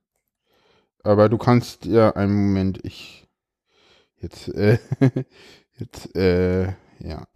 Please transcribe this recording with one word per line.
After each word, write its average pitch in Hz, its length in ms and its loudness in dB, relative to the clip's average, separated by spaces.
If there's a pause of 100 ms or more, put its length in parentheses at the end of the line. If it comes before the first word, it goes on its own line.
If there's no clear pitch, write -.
(1040)
Aber 104 260 4
du 113 80 0
kannst, - 480 0
ja, 110 300 2
einen 101 180 -2
Moment, 98 500 -2
ich, - 440 -18 (960)
jetzt, - 260 -16
äh, 104 320 0 (200)
<laughs> 131 200 2 (580)
jetzt, - 380 -16
äh, 90 480 0 (360)
ja. 80 360 -14